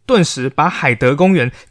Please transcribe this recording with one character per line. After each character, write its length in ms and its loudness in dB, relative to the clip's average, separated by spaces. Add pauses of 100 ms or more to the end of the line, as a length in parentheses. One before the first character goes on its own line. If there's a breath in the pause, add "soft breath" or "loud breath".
顿 180 2
时 240 -6
把 200 0
海 260 -2
德 200 0
公 200 2
园 180 0 (180 loud breath)